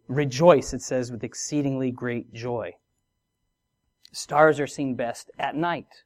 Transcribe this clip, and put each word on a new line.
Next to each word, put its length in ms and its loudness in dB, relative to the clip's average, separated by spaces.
rejoice, 680 4
it 80 -6
says, 300 -4
with 140 -8
exceedingly 640 -2
great 420 -6
joy. 440 -6
Stars 480 4
are 80 -2
seen 260 -4
best 420 -8
at 200 -4
night, 320 -4